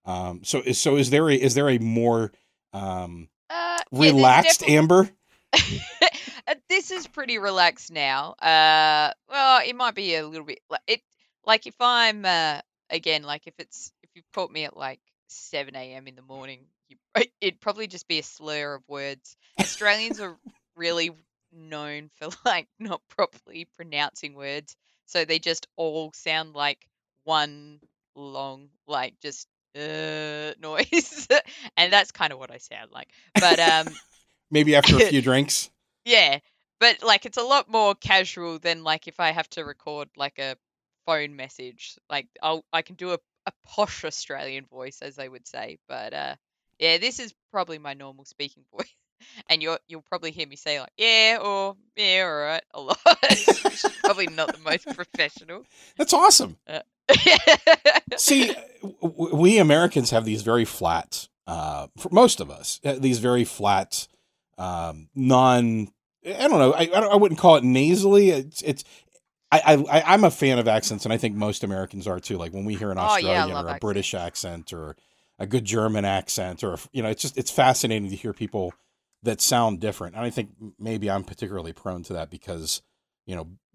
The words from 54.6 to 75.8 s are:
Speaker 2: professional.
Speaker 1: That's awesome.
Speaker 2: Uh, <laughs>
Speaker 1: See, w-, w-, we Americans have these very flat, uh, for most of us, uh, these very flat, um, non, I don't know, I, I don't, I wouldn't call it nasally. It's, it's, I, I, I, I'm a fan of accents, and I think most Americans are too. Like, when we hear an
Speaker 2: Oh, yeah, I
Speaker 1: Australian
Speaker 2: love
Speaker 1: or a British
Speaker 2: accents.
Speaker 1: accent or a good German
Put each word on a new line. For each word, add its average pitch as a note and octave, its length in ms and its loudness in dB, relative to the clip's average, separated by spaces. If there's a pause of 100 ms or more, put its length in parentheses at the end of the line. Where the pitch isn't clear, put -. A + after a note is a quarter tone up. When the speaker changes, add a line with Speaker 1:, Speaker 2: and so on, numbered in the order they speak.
Speaker 2:
professional. E3+ 680 -8 (340)
Speaker 1:
That's E4 160 2
awesome. D#4 420 6 (100)
Speaker 2:
Uh, D#3 140 -10 (280)
<laughs> - 1080 6
Speaker 1:
See, C4+ 300 4 (360)
w-, G3 200 -16
w-, E3 340 -4
we F#3 220 6
Americans D#3 520 4
have A2+ 140 2
these G#2+ 180 -4
very A2+ 220 2
flat, - 640 -4 (180)
uh, C#3+ 500 -8
for - 140 -10
most G#3+ 300 6
of D2+ 100 -10
us, - 340 -12
uh, C#3+ 140 0
these B2+ 200 2
very B2 260 2
flat, G2+ 640 -2 (500)
um, E2+ 560 -8
non, B2+ 720 4 (380)
I A3+ 220 0
don't A#3+ 100 4
know, C#3 140 6
I, D#3 100 0
I E3 40 2
don't, G3+ 260 2
I G3+ 40 6
wouldn't G3 240 4
call E3 160 10
it B2+ 80 2
nasally. F#3 640 4
It's, C#3+ 320 -4
it's, D3 220 -4 (640)
I, D#3 140 6
I, D3+ 340 6
I, D#3+ 160 6
I'm G#3 100 6
a F3 60 8
fan C3+ 280 2
of A2+ 100 2
accents, A2 360 0
and A2 80 -2
I A#2 40 0
think A2 180 -2
most G#2 300 -4
Americans F#2+ 420 -6
are F#2 140 -6
too. G2+ 160 -8
Like, E2+ 160 -8
when G2 120 -10
we G#2+ 100 -6
hear G2+ 160 -6
an F#2 80 -4
Speaker 2:
Oh, - 40 -2
yeah, - 80 0
I G#3+ 60 4
Speaker 1:
Australian E3 380 -2
Speaker 2:
love C#3+ 120 -8
Speaker 1:
or C#3+ 100 -8
a - 20 -14
British G2+ 360 -4
Speaker 2:
accents. E2+ 580 -10
Speaker 1:
accent F2 60 -12
or D2+ 180 -14 (420)
a G2 80 -8
good A2 180 -2
German G#2+ 400 0